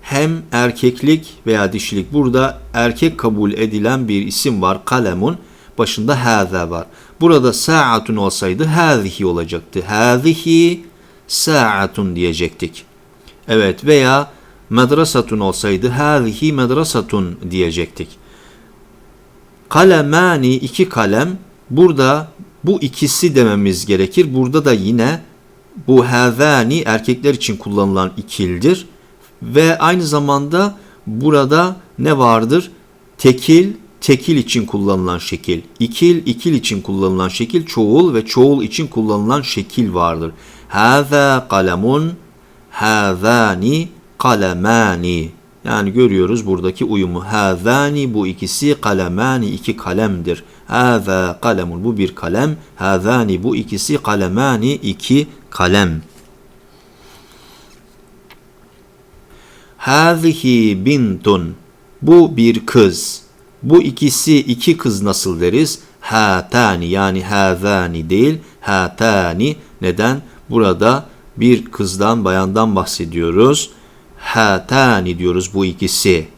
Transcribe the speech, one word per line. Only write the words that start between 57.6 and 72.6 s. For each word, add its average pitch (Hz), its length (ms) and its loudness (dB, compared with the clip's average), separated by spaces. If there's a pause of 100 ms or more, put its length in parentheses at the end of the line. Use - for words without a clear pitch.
Hâzihi 135 1080 2
bintun. 98 720 0 (460)
Bu 156 360 6
bir 113 280 2
kız. - 560 2 (420)
Bu 160 180 6
ikisi 143 560 0
iki 127 400 0
kız 101 240 -2
nasıl 92 400 -2
deriz? 123 380 0 (220)
Hâtâni. 101 840 0
Yani 95 360 -2
hâzâni 92 840 -2
değil. 131 280 2 (240)
Hâtâni. 98 960 -2 (260)
Neden? 107 400 -2 (280)
Burada 110 560 2 (320)
bir 113 280 2
kızdan, 101 600 -2
bayandan 95 500 0